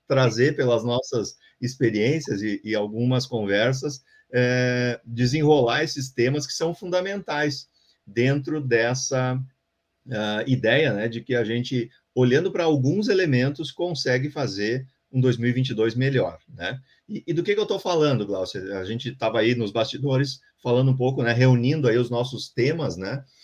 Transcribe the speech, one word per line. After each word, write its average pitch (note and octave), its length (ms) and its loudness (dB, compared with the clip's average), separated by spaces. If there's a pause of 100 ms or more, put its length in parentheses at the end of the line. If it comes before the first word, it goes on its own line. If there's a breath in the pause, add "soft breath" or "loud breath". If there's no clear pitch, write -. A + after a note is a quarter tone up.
trazer C3 480 2
pelas A#2+ 280 2
nossas A#2+ 520 -2 (260 soft breath)
experiências A#2 800 0
e, G#2 220 -4
e G#2+ 100 -4
algumas A2+ 540 0
conversas, A#2+ 760 0 (320 soft breath)
é, B2 720 2
desenrolar B2+ 800 2
esses C3+ 260 -6
temas C#3 380 0
que - 60 -10
são E3+ 200 -4
fundamentais F3+ 920 -4 (400)
dentro C#3 520 0
dessa, B2+ 800 0 (720)
ah, G#2+ 380 -2
ideia, B2 460 2
né, G#2+ 140 -2
de A#2 140 -6
que B2 140 -4
a A#2+ 80 0
gente, A#2+ 480 -4 (240 soft breath)
olhando C3 360 4
pra F3+ 120 -2
alguns D#3+ 460 2
elementos, D3 600 2
consegue C#3 600 -2
fazer A#2 560 -4 (260 soft breath)
um C3 60 0
dois B2 180 2
mil A#2+ 120 0
e A#2+ 40 0
vinte C3 160 -2
e C3 40 -4
dois A2 200 0
melhor, B2+ 540 -2
né? G2 320 -10 (280 soft breath)
E, G#3 200 -10
e E3+ 60 -4
do E3+ 100 -2
que G3+ 100 0
que G#3 60 0
eu G#3 60 0
tô G3+ 120 -2
falando, D3+ 480 2
Glaucia? F#2+ 540 -6
A F#2 60 -6
gente A#2 280 -6
tava A2 260 -2
aí A#2 140 2
nos A2+ 160 -2
bastidores C3 720 -2 (240 soft breath)
falando B2+ 260 4
um C3 60 4
pouco, C3 260 0
né, A#2 120 2
reunindo B2+ 560 4
aí A2+ 80 4
os A#2+ 120 0
nossos A#2+ 400 -4
temas, C#3 460 -2
né? G2+ 260 -8 (220 loud breath)